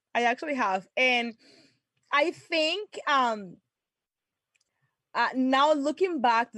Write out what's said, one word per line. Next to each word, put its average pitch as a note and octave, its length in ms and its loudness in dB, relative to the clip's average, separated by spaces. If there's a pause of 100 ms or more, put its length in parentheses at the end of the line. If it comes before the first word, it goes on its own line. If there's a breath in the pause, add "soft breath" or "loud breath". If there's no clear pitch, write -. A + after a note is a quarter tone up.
(160)
I A#3+ 80 0
actually B3+ 320 -2
have. G3 400 -2
And A#3+ 380 0 (800 soft breath)
I D4 200 2
think, E4+ 640 -4 (100)
um, A#3 500 -2 (1600)
uh, A#3 220 0
now C4+ 380 4
looking D#4 480 -2
back, A#3 360 2